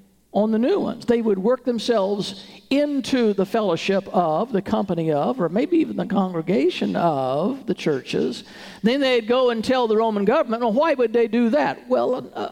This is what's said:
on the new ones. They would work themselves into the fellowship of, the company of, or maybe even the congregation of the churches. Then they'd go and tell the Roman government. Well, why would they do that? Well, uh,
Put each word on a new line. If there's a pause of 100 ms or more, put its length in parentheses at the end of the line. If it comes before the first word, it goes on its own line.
(340)
on
the
new
ones.
They
would
work
themselves (260)
into
the
fellowship
of,
the
company
of,
or
maybe
even
the
congregation
of
the
churches. (360)
Then
they'd
go
and
tell
the
Roman
government.
Well,
why
would
they
do
that?
Well,
uh,